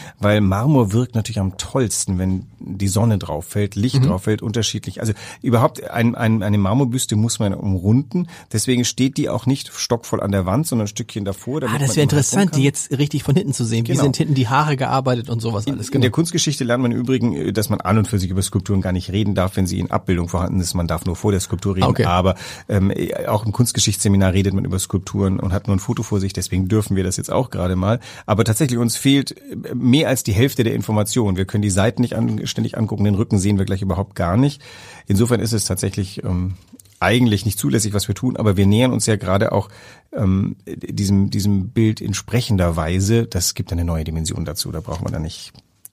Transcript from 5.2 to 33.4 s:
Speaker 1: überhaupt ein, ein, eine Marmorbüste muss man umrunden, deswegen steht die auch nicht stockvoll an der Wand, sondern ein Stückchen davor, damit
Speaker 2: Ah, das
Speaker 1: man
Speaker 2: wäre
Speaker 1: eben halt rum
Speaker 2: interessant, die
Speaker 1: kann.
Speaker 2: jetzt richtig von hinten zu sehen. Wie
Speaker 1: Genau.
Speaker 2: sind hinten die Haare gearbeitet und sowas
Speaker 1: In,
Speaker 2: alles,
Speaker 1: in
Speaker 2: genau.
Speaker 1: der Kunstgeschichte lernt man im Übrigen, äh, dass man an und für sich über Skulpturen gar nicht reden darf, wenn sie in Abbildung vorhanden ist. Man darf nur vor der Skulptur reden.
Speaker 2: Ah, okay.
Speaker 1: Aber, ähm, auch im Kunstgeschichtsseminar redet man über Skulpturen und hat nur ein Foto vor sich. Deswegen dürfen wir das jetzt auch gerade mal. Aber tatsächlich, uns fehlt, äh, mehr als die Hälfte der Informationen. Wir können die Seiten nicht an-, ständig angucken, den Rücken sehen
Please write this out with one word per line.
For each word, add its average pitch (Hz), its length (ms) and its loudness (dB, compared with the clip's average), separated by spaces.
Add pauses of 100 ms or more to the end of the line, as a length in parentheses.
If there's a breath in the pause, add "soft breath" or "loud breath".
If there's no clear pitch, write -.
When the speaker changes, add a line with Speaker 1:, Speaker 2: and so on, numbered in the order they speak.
Speaker 1:
überhaupt - 500 2
ein, 117 240 2
ein, 110 280 0
eine 104 160 2
Marmorbüste 117 580 0
muss 113 220 0
man 101 160 0
umrunden, 110 720 0 (260 loud breath)
deswegen 123 320 2
steht 127 320 -2
die - 140 0
auch - 160 -4
nicht 135 260 -2
stockvoll - 480 -4
an 101 100 -2
der 98 140 2
Wand, 113 220 0
sondern 113 180 0
ein 104 40 -4
Stückchen 110 360 -8
davor, 120 380 -6
damit 120 140 -2
Speaker 2:
Ah, - 20 -4
das 139 100 0
Speaker 1:
man 113 80 -2
Speaker 2:
wäre 156 80 4
Speaker 1:
eben 139 60 2
halt - 20 0
rum 147 60 4 (240)
Speaker 2:
interessant, 190 80 4
die - 60 -4
Speaker 1:
kann. 135 80 4
Speaker 2:
jetzt 139 340 0
richtig 143 240 -2
von 139 120 0
hinten 143 200 0
zu 123 100 -2
sehen. 113 220 0
Wie - 60 -2
Speaker 1:
Genau. 135 100 2
Speaker 2:
sind 139 160 2
hinten 156 160 0
die 127 140 2
Haare 143 280 2
gearbeitet 127 540 -2
und 117 100 -2
sowas 107 240 -4
Speaker 1:
In, 139 80 -2
Speaker 2:
alles, 107 140 -6
Speaker 1:
in - 60 -6
Speaker 2:
genau. 139 100 2
Speaker 1:
der 120 80 4
Kunstgeschichte 156 540 0
lernt 120 180 2
man 120 100 2
im 113 60 -2
Übrigen, 120 360 2
äh, 92 200 -2
dass 107 160 0
man 107 100 0
an 101 160 2
und 104 120 2
für 101 100 0
sich 90 100 -2
über 95 140 0
Skulpturen 95 400 0
gar 92 100 -2
nicht 90 180 -4
reden 101 280 0
darf, 92 160 0
wenn 95 140 0
sie 90 100 -2
in 95 140 -2
Abbildung 87 360 0
vorhanden 90 300 -2
ist. 87 160 -2
Man 85 140 0
darf 78 160 -4
nur 90 100 -2
vor 104 160 0
der 95 80 2
Skulptur 90 380 -4
reden. 92 80 2
Speaker 2:
Ah, - 60 4
okay. - 160 2
Speaker 1:
Aber, 90 280 4 (340 loud breath)
ähm, 98 240 2 (360)
auch 110 180 0
im 104 60 0
Kunstgeschichtsseminar 98 800 2
redet 98 200 2
man 95 120 -2
über 95 160 -2
Skulpturen 95 580 -2
und - 140 -2
hat 90 160 -2
nur 101 80 2
ein - 20 0
Foto 117 240 -4
vor 104 160 -2
sich. 95 140 -2
Deswegen 92 340 -2
dürfen 101 300 2
wir 95 80 2
das 92 140 -2
jetzt - 120 -8
auch 131 200 0
gerade 90 260 -2
mal. 101 240 0 (260 loud breath)
Aber 104 160 2
tatsächlich, 120 380 0
uns 117 160 0
fehlt, 139 400 2
äh, - 400 -10
mehr 143 320 4
als 127 160 0
die 113 80 0
Hälfte 117 320 2
der 110 100 0
Informationen. 107 600 0
Wir 92 80 -2
können 104 180 0
die 104 80 2
Seiten 104 320 2
nicht 120 140 -2
an-, 113 320 -2
ständig - 280 -4
angucken, 107 280 0
den 104 100 4
Rücken 104 240 2
sehen 98 200 2